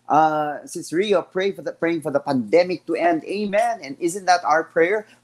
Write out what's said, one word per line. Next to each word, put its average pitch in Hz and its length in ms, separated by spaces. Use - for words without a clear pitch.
uh, 151 580
Sis 160 260
Rio, 190 300
pray 185 280
for 165 120
the, 165 100
praying 170 300
for 147 100
the 139 80
pandemic 147 640
to 170 80
end. 165 300
Amen. 208 580
And 139 160
isn't 175 280
that 180 180
our 156 180
prayer 180 440